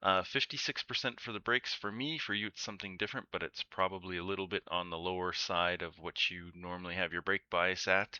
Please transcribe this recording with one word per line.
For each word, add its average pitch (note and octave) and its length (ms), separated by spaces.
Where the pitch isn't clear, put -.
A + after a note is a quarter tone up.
Uh, F#2+ 220
fifty-six - 600
percent A#2+ 360
for - 120
the G#2 80
brakes A#2+ 340
for - 180
me. C3+ 260
For B2 160
you, G#2 140
it's - 140
something G2 360
different, G#2 340
but F2+ 120
it's - 200
probably F#2 540
a E2+ 60
little F#2+ 240
bit F#2 220
on F2 200
the E2+ 80
lower F2+ 360
side F2 480
of E2 180
what E2+ 300
you F2 240
normally F2 420
have F2+ 180
your E2+ 80
brake F#2+ 280
bias F2+ 380
at. G2 320